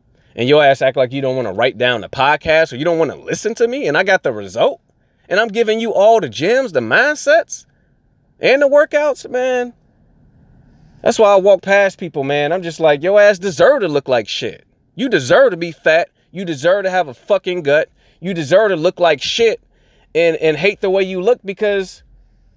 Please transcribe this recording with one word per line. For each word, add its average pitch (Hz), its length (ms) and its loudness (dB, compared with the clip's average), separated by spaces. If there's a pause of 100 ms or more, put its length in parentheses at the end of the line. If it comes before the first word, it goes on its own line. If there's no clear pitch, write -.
(360)
And 120 140 -4
your 147 140 6
ass 139 180 4
act 135 160 0
like 127 160 0
you 139 80 -6
don't 131 140 -2
wanna 113 180 -6
write 113 240 -2
down 123 240 -2
the 85 80 -14
podcast 151 640 0
or - 20 -14
you 139 100 -6
don't 170 140 0
wanna 131 160 -2
listen 156 400 -8
to 233 120 0
me. 247 200 -4
And 151 100 0
I 185 60 2
got 190 200 0
the 139 80 -2
result. 107 500 -4 (460)
And 190 120 0
I'm 233 80 0
giving 220 320 -2
you 226 140 -4
all 214 260 4
the 156 100 -6
gems, 196 440 -2
the 131 80 0
mindsets, 277 840 0 (720)
and 254 220 2
the 285 60 2
workouts, 294 640 0
man. 247 440 -4 (1300)
That's - 160 0
why 202 160 4
I - 40 6
walk 190 240 4
past 196 360 0
people, 156 260 -8
man. 147 280 -2
I'm 185 100 -4
just 165 180 -10
like, 147 220 2
"Your 196 180 4
ass 202 200 4
deserve 196 420 2
to 185 60 -2
look 143 200 -2
like 120 200 0
shit. - 380 -10 (300)
You 247 140 -6
deserve 190 420 2
to 170 60 -8
be 170 140 -8
fat. 160 380 0 (220)
You 185 140 -10
deserve 170 380 -2
to 185 60 -2
have 180 180 -2
a 123 60 -16
fucking 180 500 -4
gut. 147 260 0 (300)
You 185 140 -8
deserve 170 360 2
to 190 60 0
look 165 240 -2
like 160 220 2
shit 226 400 -2 (520)
and, 165 240 0
and 156 200 0
hate 196 240 -2
the 202 80 -2
way 190 140 0
you 185 180 -6
look 226 220 0
because 196 600 -6 (540)